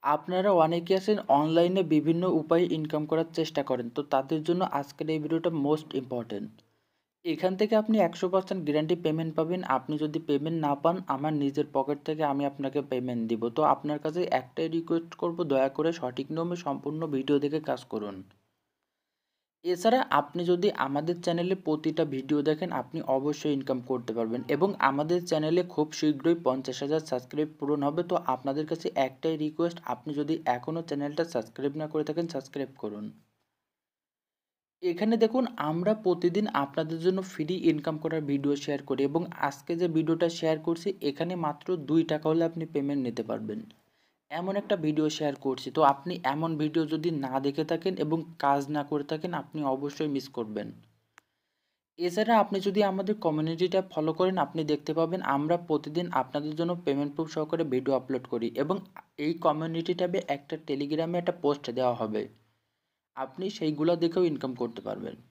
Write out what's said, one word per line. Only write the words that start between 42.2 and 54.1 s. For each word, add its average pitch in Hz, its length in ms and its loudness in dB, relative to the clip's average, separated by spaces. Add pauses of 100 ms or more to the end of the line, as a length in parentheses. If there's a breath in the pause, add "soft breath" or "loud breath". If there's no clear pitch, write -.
হলে 165 200 4
আপনি 165 220 -6
পেমেন্ট 143 340 -2
নিতে 117 240 -4
পারবেন, 110 300 -6 (720)
এমন 180 320 -4
একটা 202 140 0 (100)
ভিডিও 151 300 2
শেয়ার 147 180 0 (100)
করছি। 135 320 -2
তো 160 40 4 (120)
আপনি 175 200 -4 (220)
এমন 160 160 -2 (120)
ভিডিও 156 300 0
যদি 160 180 -2 (140)
না 131 80 -4 (140)
দেখে 143 260 0
থাকেন 170 220 0 (100)
এবং 156 140 0 (260)
কাজ 143 160 4 (160)
না 147 140 -2
করে 147 200 -2
থাকেন, 160 200 -4 (120)
আপনি - 180 -8 (140)
অবশ্যই 143 400 -4
মিস 131 120 -4 (100)
করবেন। 107 320 -6 (1400)
এছাড়া 214 360 2
আপনি 196 240 0
যদি 202 140 2 (100)
আমাদের 190 240 0 (100)
কমিউনিটি 160 480 2
ট্যাব 185 220 2
ফলো 156 240 0